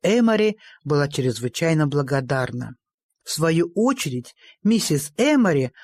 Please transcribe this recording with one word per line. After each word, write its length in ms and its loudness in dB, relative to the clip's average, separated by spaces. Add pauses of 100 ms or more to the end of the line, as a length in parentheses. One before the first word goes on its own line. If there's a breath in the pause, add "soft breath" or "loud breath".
Эмори 540 2 (260 loud breath)
была 240 0
чрезвычайно 800 -2
благодарна. 880 -4 (480)
В 80 -16
свою 460 0
очередь, 580 -2 (300 soft breath)
миссис 520 0
Эмори 540 2 (140 loud breath)